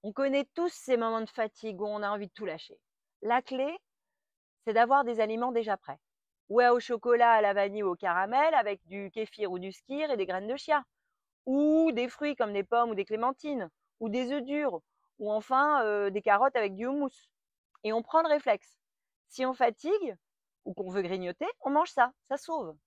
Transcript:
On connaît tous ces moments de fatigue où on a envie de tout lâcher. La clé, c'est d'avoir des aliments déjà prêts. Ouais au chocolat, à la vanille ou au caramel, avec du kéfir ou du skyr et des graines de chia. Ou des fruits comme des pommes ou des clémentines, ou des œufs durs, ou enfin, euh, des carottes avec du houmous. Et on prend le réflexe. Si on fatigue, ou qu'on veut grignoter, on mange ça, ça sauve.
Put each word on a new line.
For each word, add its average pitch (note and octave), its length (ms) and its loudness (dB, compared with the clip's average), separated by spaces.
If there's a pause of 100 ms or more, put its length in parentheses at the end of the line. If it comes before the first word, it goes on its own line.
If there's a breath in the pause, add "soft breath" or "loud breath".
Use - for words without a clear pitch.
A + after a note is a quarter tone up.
On G#3 80 -8
connaît C4+ 320 0 (100)
tous E4+ 180 -2
ces - 240 0
moments A3+ 240 2
de A3 80 -6
fatigue G#3+ 520 -6
où G#3 60 -2
on G#3 180 -4
a G3+ 60 0
envie G#3 180 -4
de - 40 -18
tout G#3+ 120 -12
lâcher. E3 340 -10 (440)
La A#3+ 200 2
clé, C4+ 340 -4 (880)
c'est A3 80 -4
d'avoir A#3 300 4
des A#3 160 -2
aliments A3+ 320 0
déjà A3 260 -2
prêts. - 220 -16 (500)
Ouais A#3+ 200 6
au A#3+ 100 6
chocolat, A#3 540 4
à A3 80 6
la G3+ 140 4
vanille G3+ 280 0
ou F#3+ 80 2
au F3+ 60 -2
caramel, G#3+ 580 0
avec G#3 320 0
du G3 240 -10
kéfir G#3+ 400 -6
ou F3+ 80 -6
du F#3+ 140 -8
skyr C#4+ 400 -6
et A#3+ 40 0
des F#3+ 100 -2
graines F#3+ 200 -6
de B3 100 -4
chia. D4 280 -2 (600)
Ou D4+ 460 4
des A#3+ 180 -2
fruits D4 280 -6
comme G#3+ 160 -2
des G3+ 100 -2
pommes A#3 280 2
ou G#3+ 40 -4
des G3 100 -4
clémentines, A#3+ 640 -4 (300)
ou A3+ 100 -6
des B3 220 -2
œufs C#4 140 -4
durs, C#4 360 -4 (380)
ou G#3+ 140 -4
enfin, C4 520 2
euh, G3+ 260 0
des G3+ 120 -4
carottes A3 320 4
avec G3+ 220 -2
du A3 100 -6
houmous. C#4 420 -4 (540)
Et G#3+ 100 -4
on A3+ 120 -2
prend D#4+ 180 2
le E4 60 0
réflexe. C#4 500 0 (480)
Si - 180 -6
on C4 80 -2
fatigue, C4 640 -2 (480)
ou - 80 -10
qu'on F#3 180 -8
veut F#3+ 120 -2
grignoter, F3+ 460 -6 (120)
on C#4 100 -4
mange D4 200 2
ça, B3+ 220 2 (160)
ça C#4 80 -4
sauve. A#3+ 400 -8 (100)